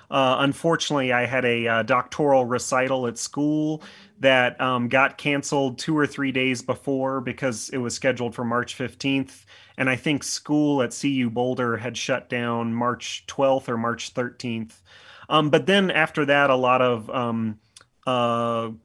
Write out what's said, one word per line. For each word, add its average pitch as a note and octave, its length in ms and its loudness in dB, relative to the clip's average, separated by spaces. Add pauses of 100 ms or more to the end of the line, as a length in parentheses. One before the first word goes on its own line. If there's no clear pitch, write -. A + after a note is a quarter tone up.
(100)
uh, C3 280 4
unfortunately, C#3 760 0
I B2 140 2
had B2+ 180 0
a, A#2 220 2
uh, A2+ 160 2
doctoral C3 640 2
recital B2+ 600 0
at A2+ 120 -6
school D3+ 640 -2 (380)
that, B2+ 400 4
um, B2+ 280 0
got C3 300 2
canceled C#3+ 600 -2
two D#3 200 -2
or C#3+ 80 4
three C#3 260 -4
days B2+ 300 0
before C3+ 580 -4
because B2 500 -6
it C#3 80 -6
was A#2+ 160 -4
scheduled B2 400 -2
for B2 100 -6
March A#2 300 -2
fifteenth. C3+ 720 -4 (320)
And C3 140 0
I B2+ 60 0
think C#3+ 260 -2
school D3 600 0
at A#2+ 100 -2
C - 180 -4
U B2+ 200 0
Boulder B2 460 -2
had A#2 200 -8
shut - 340 -4
down A#2+ 420 -2
March A#2+ 540 -4
twelfth C3+ 420 0
or A#2+ 80 -2
March A2+ 340 -4
thirteenth. A#2 720 -8 (480)
Um, D4+ 200 4
but C#3+ 180 4
then F#3+ 240 4
after D3+ 360 0
that, C#3+ 240 6
a C3 60 4
lot B2+ 260 4
of, A#2+ 260 0
um, A2+ 500 -2 (480)
uh, A#2 600 0 (160)